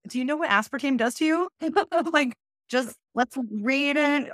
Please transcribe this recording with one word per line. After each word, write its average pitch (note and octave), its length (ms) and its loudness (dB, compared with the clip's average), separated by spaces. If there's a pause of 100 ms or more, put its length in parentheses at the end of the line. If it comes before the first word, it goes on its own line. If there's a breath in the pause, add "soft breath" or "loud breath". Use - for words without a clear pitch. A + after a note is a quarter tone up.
do B3 120 -6
you B3+ 60 -2
know D4 120 -2
what E4 140 -2
aspartame B3+ 460 0
does A#3 180 0
to D#4+ 100 0
you?" E4 240 2 (120)
<laughs> E4 520 0
Like, C#4+ 220 2 (340)
just A#3+ 280 -2 (180)
let's A#3+ 220 -2 (260)
read C#4 340 0
it, D4 360 2